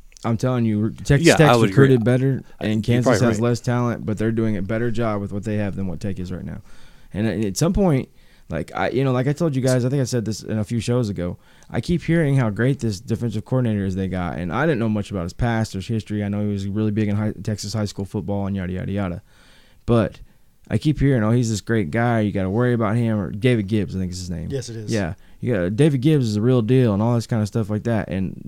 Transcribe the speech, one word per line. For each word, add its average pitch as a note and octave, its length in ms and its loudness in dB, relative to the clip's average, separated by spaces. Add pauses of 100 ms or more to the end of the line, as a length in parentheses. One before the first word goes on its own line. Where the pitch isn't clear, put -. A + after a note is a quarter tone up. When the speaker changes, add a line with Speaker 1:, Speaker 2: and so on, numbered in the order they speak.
(240)
Speaker 1:
I'm A2+ 140 0
telling B2+ 280 0
you, G#2+ 260 0
Texas D3 360 2
Speaker 2:
Yeah, C#3 60 10
I C3+ 40 6
Speaker 1:
Tech's C3+ 200 8
Speaker 2:
would A2 120 4
Speaker 1:
recruited C3 320 6
Speaker 2:
agree. - 100 -2
Speaker 1:
better, B2+ 320 0 (160)
Speaker 2:
I, - 60 -4
Speaker 1:
and G#2+ 80 0 (140)
Speaker 2:
you're A#2+ 80 2
Speaker 1:
Kansas B2 140 4 (100)
Speaker 2:
probably B2 80 4
Speaker 1:
has A2 120 2
Speaker 2:
right. A2+ 100 0
Speaker 1:
less A#2 100 0
talent, A#2+ 460 -2
but G2+ 140 -4
they're A2+ 120 0
doing A2 240 0
a G#2+ 60 -2
better A2+ 300 -2
job A2 280 0
with G2 120 -6
what G2 140 -6
they G#2+ 120 -2
have G2+ 180 -2
than G2 120 -4
what E2 120 -6
Tech G2 200 -4
is F2+ 120 -8
right F2 140 -10
now. D#2+ 160 -12 (500)
And G#2 160 -2
at, G#2 160 -2
at G2 140 -4
some E3+ 160 2
point, F3 340 2 (400)
like - 280 -6
I, F2+ 140 0
you C3 140 0
know, C3 100 0
like B2 140 0
I D3 60 0
told D#3+ 220 -2
you B2+ 80 0
guys, B2+ 200 2
I B2+ 60 0
think C#3 100 0
I C3 40 0
said A2+ 220 -2
this A2 180 -6
in A2 160 -4
a G#2 40 -2
few A#2 160 -4
shows A#2+ 300 0
ago, F2 280 -6 (340)
I - 100 -2
keep F3 220 -2
hearing D#3+ 320 2
how A#2+ 160 2
great A#2+ 300 0
this G#2+ 180 -2
defensive A2+ 460 -4
coordinator A2+ 380 0
is F#2+ 120 -2
they F#2+ 140 -2
got, F2+ 280 -4
and E2+ 160 -6
I C#3 140 0
didn't D3 100 2
know A2+ 120 0
much G#2 200 -2
about F#2+ 140 -4
his E2+ 100 -8
past A2+ 400 -2
or F#2+ 60 -6
his - 80 -8
history. G#2+ 360 -4
I G2+ 40 -4
know G2+ 180 -2
he G#2 80 -2
was G2 140 -4
really G#2+ 240 0
big G#2+ 160 0
in G2+ 80 0
high, G#2+ 160 -2 (100)
Texas G#2 320 -6
high G#2+ 120 -2
school G2 200 -8
football G2+ 400 -4
and G2 100 -4
yada, F2+ 180 -4
yada, F#2 180 -6
yada. F#2+ 300 -4 (640)
But A2+ 320 0 (500)
I - 80 0
keep D3+ 220 0
hearing, C3+ 240 2
"Oh, G#2+ 80 2
he's A#2+ 180 2
this G#2+ 120 -2
great G#2 300 0
guy. A#2 300 2
You G#2 100 0
gotta F#2+ 180 0
worry B2 240 2
about A2+ 220 0
him." A2+ 240 0
Or D#2 120 -4
David G#2+ 360 2
Gibbs, G2+ 280 -2
I F#2 40 -2
think F2+ 120 -4
is F2+ 80 -10
his F2+ 100 -10
name. E2+ 220 -6
Speaker 3:
Yes, C3 180 -6
it A2+ 60 -12
is. G#2+ 160 -10
Speaker 1:
Yeah. G2+ 240 -2 (280)
Yeah, G2 260 0
David C#3 320 4
Gibbs C#3+ 260 2
is G#2 80 0
a G#2 60 2
real B2 200 4
deal A#2+ 320 4
and G2+ 80 2
all A#2 140 2
this A2+ 100 0
kind A2+ 160 -2
of G#2 60 0
stuff G#2 240 -2
like G#2+ 140 -2
that. A2+ 240 -2
And, F#2 380 -4